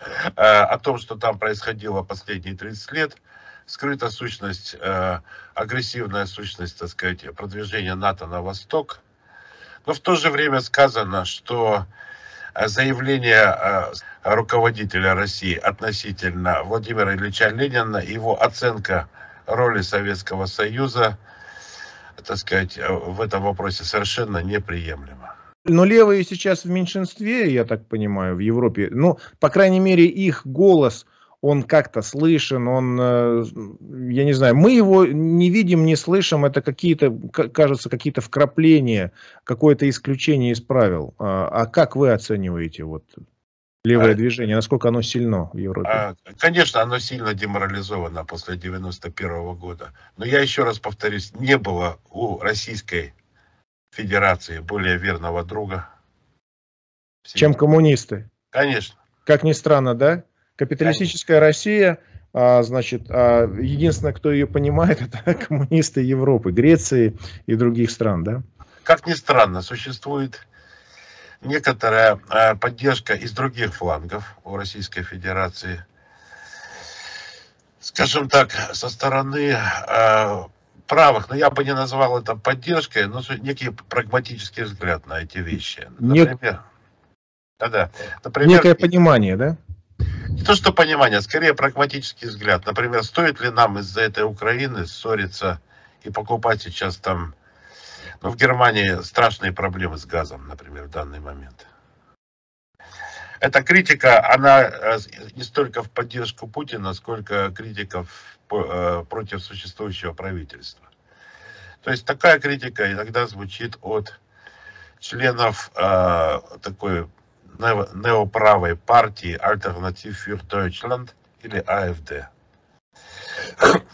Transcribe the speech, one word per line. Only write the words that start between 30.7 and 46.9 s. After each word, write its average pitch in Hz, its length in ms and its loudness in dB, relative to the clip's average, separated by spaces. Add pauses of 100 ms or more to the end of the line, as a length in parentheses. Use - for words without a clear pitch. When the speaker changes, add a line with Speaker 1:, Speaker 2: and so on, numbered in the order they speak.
Speaker 2:
он 143 220 2
как-то 131 400 2
слышен, 139 640 0
он, 127 340 0
э, 120 440 2 (640)
я 131 140 2
не 143 80 4
знаю, 131 240 4
мы 196 160 8
его 190 340 8
не 165 440 4
видим, 175 340 4
не 160 100 4
слышим, 170 500 2
это 139 180 0
какие-то, 147 480 2
к-, 117 380 -4
кажется, 139 420 2
какие-то 135 300 -4
вкрапления, 139 920 2 (320)
какое-то 143 440 4
исключение 131 640 0
из 117 100 -2
правил. 101 580 0
А, 95 280 -2
а 113 200 -2
как 147 280 2
вы 131 180 4
оцениваете 90 720 -4
вот 78 220 -12 (800)
левое 113 280 6
Speaker 1:
А, - 20 2
Speaker 2:
движение, 113 420 0
насколько 117 320 0
оно 117 140 0
сильно 113 500 -2
в 104 60 -12
Европе? 95 300 -6
Speaker 1:
а, 107 260 -2 (240)
конечно, 170 440 2
оно 120 160 -2